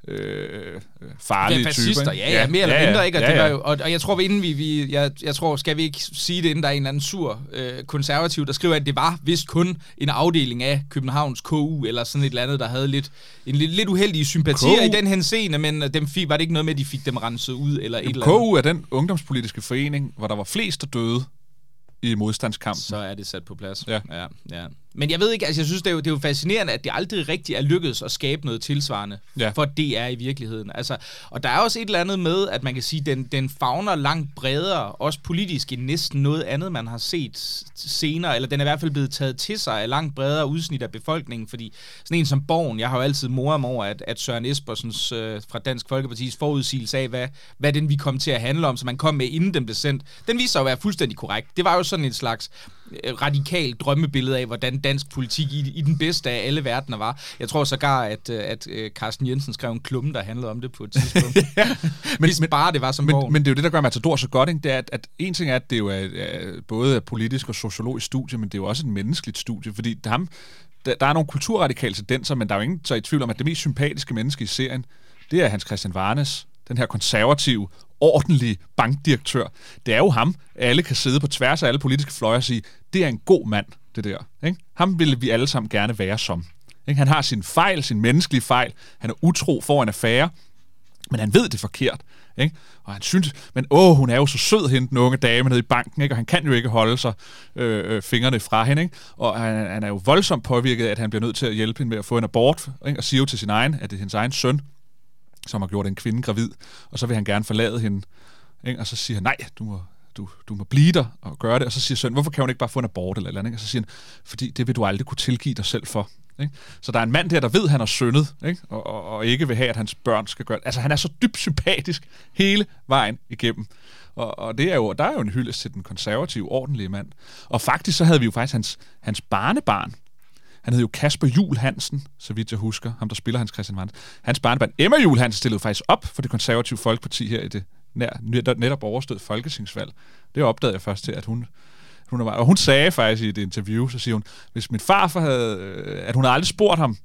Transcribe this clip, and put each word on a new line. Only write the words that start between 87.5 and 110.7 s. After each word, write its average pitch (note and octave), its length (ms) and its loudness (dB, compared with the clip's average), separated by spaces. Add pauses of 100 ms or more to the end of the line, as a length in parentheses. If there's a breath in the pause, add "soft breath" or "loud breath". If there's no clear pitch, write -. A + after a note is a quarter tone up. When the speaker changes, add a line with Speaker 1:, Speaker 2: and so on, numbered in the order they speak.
Speaker 1:
sine G#2+ 180 -2
menneskelige B2+ 420 4
fejl. B2 300 2 (260 loud breath)
Han A#2 120 -4
er - 40 -6 (100)
utro D#3+ 360 2
for C#3+ 220 4
en A2 60 2
affære, A#2+ 400 2 (840 soft breath)
men A2+ 100 0
han G#2 140 0
ved C3+ 100 8
det - 100 -2
er G#2+ 40 -4
forkert. - 420 -2 (380 soft breath)
Ikke? D#3 160 2 (300 loud breath)
Og G2+ 80 -10
han F#2+ 100 -10
synes, E3+ 300 0 (220 loud breath)
men B2+ 160 -2
åh, E3+ 260 10
hun C3 140 6
er A#2+ 60 4
jo C#3+ 100 6
så C#3 120 -2
sød, G#3 300 4
hende, B2+ 200 2
den C3 100 0
unge B2+ 180 6
dame B2 320 4
nede B2 100 4
i B2 40 2
banken, B2+ 400 0
ikke? C3+ 100 0
Og B2 40 0
han A#2 100 -2
kan E3 200 2
jo C#3 60 4
ikke A#2+ 160 2
holde A2+ 300 4
sig, A#2 140 0 (440 loud breath)
øh, A2 400 0
øh, G2+ 60 -4
fingrene B2 380 2
fra A2 240 2
hende, C#3+ 180 4
ikke? F3+ 140 -4 (200 loud breath)
Og A2+ 240 -2
han, A2 260 0
han G#2 160 -4
er G#2 60 -2
jo G2 160 -4
voldsomt D#3 400 4
påvirket A#2+ 420 2
af, G#2+ 40 2
at G#2+ 80 -2
han A2+ 120 -2
bliver G#2+ 100 0
nødt A2+ 160 0
til C3+ 100 0
at A2 80 0
hjælpe A2 240 -2
hende C3 120 -2
med A2 80 -2
at G2+ 60 -6
få A#2+ 140 0
en A2+ 60 2
abort, B2 440 4 (180)
ikke? C#3+ 140 -2
Og - 40 -4
siger C3+ 140 2
jo C3+ 60 6
til C3 140 -4
sin G#2 120 -4
egen, B2 240 4
at G2+ 160 -6
det G2+ 60 -8
er - 20 -6
hendes G2+ 160 -6
egen A2+ 180 0
søn, C#3 280 2 (880)
som G2+ 120 -2
har F#2 60 -4
gjort G2 180 -2
en F#2+ 80 -2
kvinde A#2 280 -2
gravid, A2+ 260 0 (420 loud breath)
og - 80 -10
så B2 80 -2
vil A#2+ 80 0
han G#2+ 100 0
gerne G#2 200 0
forlade A2+ 360 0
hende, G2+ 260 -2 (580 soft breath)
ikke? B2 160 -4
Og A#2 60 -6
så A#2+ 100 -8
siger A2+ 200 -4
han, F#2+ 60 -4
"Nej, B2 140 0 (220)
du A2 60 -10
må, G2 180 -8 (340)
du, F#2 120 -10 (200)
du G#2+ 60 -8
må G2 100 -8
blive D3 280 6